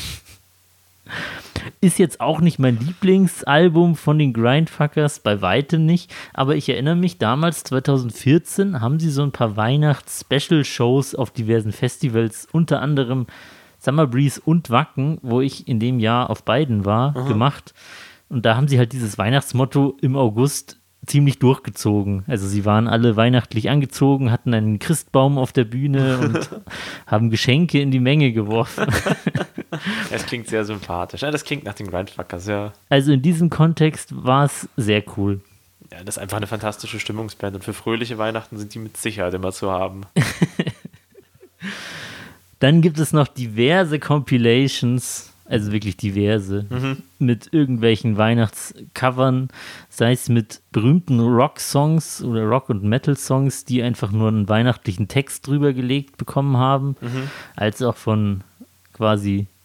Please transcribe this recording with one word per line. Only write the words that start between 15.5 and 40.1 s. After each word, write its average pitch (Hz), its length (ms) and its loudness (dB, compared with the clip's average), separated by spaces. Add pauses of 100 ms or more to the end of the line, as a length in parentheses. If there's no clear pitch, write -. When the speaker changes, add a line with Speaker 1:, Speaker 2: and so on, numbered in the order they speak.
Speaker 1:
in 120 120 0
dem 123 200 0
Jahr 117 300 2
auf 107 140 -6
beiden 117 420 0
war, 120 300 0
Speaker 2:
Aha. 127 120 -4
Speaker 1:
gemacht. 123 460 -2 (560)
Und 120 160 -2
da 110 100 4
haben 135 120 2
sie 139 100 2
halt 123 160 2
dieses 117 240 -4
Weihnachtsmotto 135 840 0
im 127 140 2
August 127 640 0 (260)
ziemlich 143 320 2
durchgezogen. 104 880 0
Also 98 200 -2
sie 101 160 -2
waren 107 240 4
alle 117 300 2
weihnachtlich 117 520 2
angezogen, 135 600 2
hatten 120 220 0
einen 107 260 0
Christbaum 143 580 2
auf 131 140 -2
der 123 140 2
Bühne 131 540 0
und 135 300 -2 (300)
Speaker 2:
<laughs> - 280 -16
Speaker 1:
haben 113 220 2
Geschenke 143 520 2
in 139 100 0
die 131 80 2
Menge 135 340 4
geworfen. 113 580 -2
<laughs> 104 40 0 (1160)
Speaker 2:
Es 110 160 -6
klingt 117 200 -8
sehr 110 180 -2
sympathisch. 98 580 -8
Ja, 147 80 -4
das 147 120 -10
klingt 143 200 -8
nach 101 100 -10
den 104 160 -14
Grindfuckers, 90 560 -8
ja. 104 280 -6 (160)
Speaker 1:
Also 139 220 4
in 135 120 2
diesem 170 260 2
Kontext 156 600 0 (140)
war 135 220 2
es - 320 -6
sehr 107 260 0 (140)
cool. 98 240 -2 (500)
Speaker 2:
Ja, 90 120 -20
das 101 140 -10
ist - 40 -12
einfach 98 160 -6
eine 104 80 -6
fantastische 107 540 -8
Stimmungsband 107 560 -8
und 95 80 -14
für 107 100 -8
fröhliche 113 460 -6
Weihnachten 110 400 -6
sind 104 160 -14
die 117 40 -14
mit 110 180 -14
Sicherheit 101 360 -4
immer 92 180 -4
zu 98 200 -6
haben. 95 300 -4 (120)